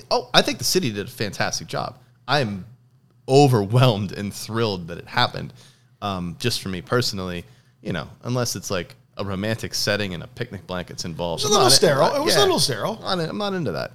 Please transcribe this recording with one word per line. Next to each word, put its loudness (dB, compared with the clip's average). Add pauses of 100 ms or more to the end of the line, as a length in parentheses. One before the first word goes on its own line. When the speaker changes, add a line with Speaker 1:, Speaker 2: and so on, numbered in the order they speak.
(100)
Speaker 1:
oh, 0
I 8
think -4
the -6
city 2
did -4
a -12
fantastic -4
job. -6 (300)
I'm 0 (640)
overwhelmed 6
and -6
thrilled -2
that -10
it -14
happened. -2 (480)
Um, -4
just -2
for -10
me -6
personally, -4 (360)
you -8
know, -6 (160)
unless -2
it's, -10
like, -6 (220)
a -6
romantic -4
setting -2
and -10
a -14
picnic -12
blanket's -8
involved. -4
Speaker 2:
It 0
was 4
a 6
Speaker 1:
I'm 8
Speaker 2:
little -
Speaker 1:
not 6
in-, -4
Speaker 2:
sterile. 4
Speaker 1:
not, -6
Speaker 2:
It -2
was 2
a 4
Speaker 1:
yeah. 4
Speaker 2:
little 2
sterile. -2
Speaker 1:
I'm -2
not, -2
I'm -6
not -4
into -4
that. -6